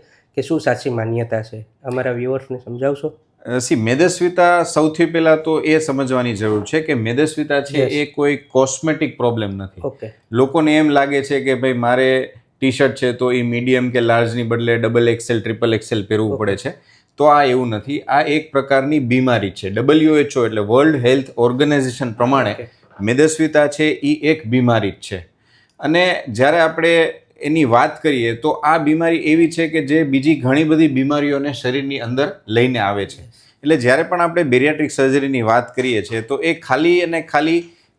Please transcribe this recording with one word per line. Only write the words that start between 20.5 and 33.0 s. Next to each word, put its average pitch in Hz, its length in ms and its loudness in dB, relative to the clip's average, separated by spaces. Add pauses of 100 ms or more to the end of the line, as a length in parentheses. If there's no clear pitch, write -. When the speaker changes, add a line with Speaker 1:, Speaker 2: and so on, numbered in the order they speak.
Speaker 2:
વર્લ્ડ 135 360 4
હેલ્થ 127 300 2 (100)
ઓર્ગેનાઇઝેશન 127 760 0
પ્રમાણે 120 380 0
Speaker 1:
ઓકે. 120 180 -10 (320)
Speaker 2:
મેદસ્વીતા 151 680 2
છે 147 180 -2
એ 151 300 0
એક 156 320 -2
બીમારી 113 440 2
જ - 40 -8
છે. - 340 -12 (520)
અને 175 480 0
જ્યારે 131 320 2
આપણે 165 540 2 (260)
એની 151 240 0
વાત 127 380 2
કરીએ 120 320 0
તો 151 160 -4
આ 156 280 0
બીમારી 160 380 0
એવી 160 340 2
છે 165 180 -2
કે 156 180 -4
જે 156 160 2
બીજી 139 320 2
ઘણી 135 300 0
બધી 156 240 4
બીમારીઓને 143 640 -2
શરીરની 135 460 -6
અંદર 127 340 -4 (160)
લઈને 120 300 2
આવે 101 280 -2